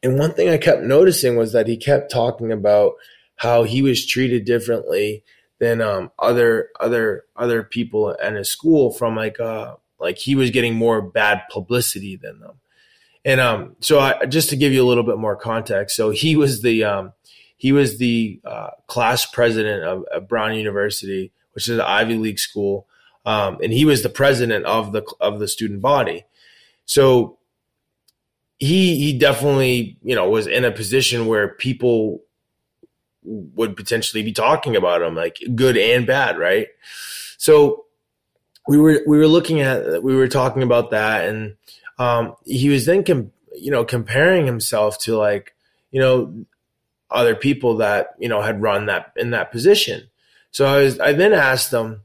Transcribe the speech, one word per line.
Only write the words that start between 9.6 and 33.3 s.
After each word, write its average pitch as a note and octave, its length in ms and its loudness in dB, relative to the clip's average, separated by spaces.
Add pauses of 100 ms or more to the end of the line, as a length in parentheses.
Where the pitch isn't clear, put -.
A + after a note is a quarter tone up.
like, - 180 -4
he C3+ 160 -2
was C3 160 2
getting A#2 240 0
more A2+ 260 2
bad G#2 520 0
publicity G2+ 640 -6
than G#2 240 -18
them. A2 200 -20 (640)
And, C3+ 160 2
um, A2 420 -2
so D3+ 180 4
I, C3+ 260 2
just D#3 240 0
to D3 60 -4
give C#3 180 2
you C3 100 4
a B2 40 4
little A#2+ 160 4
bit A2 160 -2
more G#2+ 160 -4
context, A2 600 -4
so A2 140 0
he C3 260 0
was C3+ 280 2
the, A2+ 220 2
um, G2 280 -4 (420)
he C3 160 0
was B2+ 280 2
the, A#2 440 -2
uh, - 280 -12 (160)
class A#2+ 400 -2
president A2 560 0
of, F2+ 220 -6
of - 220 -8
Brown A2 280 -4
University, G2+ 760 -6 (200)
which G#2+ 180 -8
is A#2 80 -2
an A2 40 -2
Ivy A2+ 340 0
League A2 240 -4
school. G2 480 -4 (380)
Um, G2+ 360 -2
and A2 120 -2
he C3 100 2
was C#3+ 200 2
the - 60 -2
president A#2+ 560 0
of G#2 280 -4
the, G#2+ 100 -4 (160)
of G#2 200 -2
the G#2 100 -6
student G2+ 320 -8
body. A2+ 420 -2 (640)
So B2+ 540 2 (1160)
he, F3 400 2
he C#3+ 200 0
definitely, C3 840 2
you A#2+ 140 -2
know, F#2 140 2
was G#2+ 180 2
in B2+ 160 0
a A#2+ 80 2
position A2+ 540 -2
where G#2+ 240 0
people A#2 720 -2 (1000)
would G2+ 520 -8